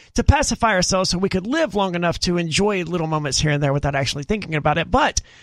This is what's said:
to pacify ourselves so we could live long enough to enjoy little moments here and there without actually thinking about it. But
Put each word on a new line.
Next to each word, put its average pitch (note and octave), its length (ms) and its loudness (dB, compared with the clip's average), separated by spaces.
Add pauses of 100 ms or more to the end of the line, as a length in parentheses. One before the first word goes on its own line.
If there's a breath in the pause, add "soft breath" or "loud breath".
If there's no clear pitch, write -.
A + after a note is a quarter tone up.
(140 loud breath)
to A#3+ 100 0
pacify A#3+ 460 2
ourselves F#3 400 2
so F3 80 -2
we F#3+ 100 0
could F#3 200 -2
live C#4 260 0
long F#3+ 220 0
enough F3 240 0
to F3 180 0
enjoy F3+ 460 0
little E3 240 -2
moments D3+ 320 -2
here D3+ 100 2
and D3 120 2
there C#3 100 2
without C#3+ 240 -2
actually C#3 280 -4
thinking G3 300 -4
about D3+ 240 0
it. D#3+ 120 -4
But C4 300 2 (220 loud breath)